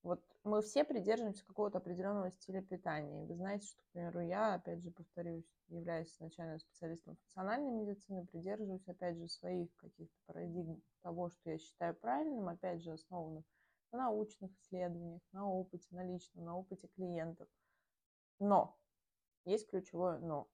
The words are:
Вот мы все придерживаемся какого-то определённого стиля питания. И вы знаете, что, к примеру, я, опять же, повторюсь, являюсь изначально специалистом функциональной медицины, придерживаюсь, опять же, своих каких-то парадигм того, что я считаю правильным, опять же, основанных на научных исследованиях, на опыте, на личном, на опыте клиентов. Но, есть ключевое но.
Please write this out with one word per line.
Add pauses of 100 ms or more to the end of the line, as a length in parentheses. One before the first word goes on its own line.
Вот (220)
мы
все
придерживаемся
какого-то
определённого
стиля
питания.
И
вы
знаете,
что,
к
примеру,
я,
опять
же,
повторюсь, (240)
являюсь
изначально
специалистом
функциональной
медицины,
придерживаюсь,
опять
же,
своих
каких-то (120)
парадигм (220)
того,
что
я
считаю
правильным,
опять
же,
основанных (460)
на
научных (100)
исследованиях, (120)
на
опыте,
на
личном,
на
опыте
клиентов. (880)
Но, (680)
есть
ключевое
но.